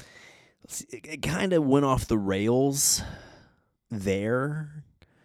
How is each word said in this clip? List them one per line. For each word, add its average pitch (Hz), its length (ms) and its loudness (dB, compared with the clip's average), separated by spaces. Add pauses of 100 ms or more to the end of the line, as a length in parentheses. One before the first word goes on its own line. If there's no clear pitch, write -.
(640)
It's, - 180 -12
it, 120 260 -16
it 151 140 -10
kinda 180 400 2
went 143 220 4
off 131 220 0
the 113 120 0
rails 117 840 2 (880)
there, 127 920 -2 (400)